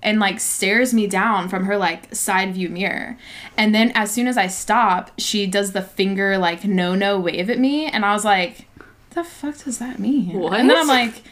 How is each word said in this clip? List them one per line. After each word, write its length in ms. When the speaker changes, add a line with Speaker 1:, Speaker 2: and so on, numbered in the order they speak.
Speaker 1:
and, 200
like, 180
stares 540
me 140
down 420
from 160
her, 100
like, 400
side 380
view 160
mirror. 480
And 180
then 180
as 160
soon 180
as 100
I 100
stop, 720
she 280
does 280
the 80
finger, 560
like, 260
no-no 560
wave 300
at 100
me. 280
And 180
I 80
was 100
like, 360
"The 160
fuck 400
does 140
that 200
mean?" 320
And 160
then 80
I'm 100
Speaker 2:
What? 80
Speaker 1:
like, 360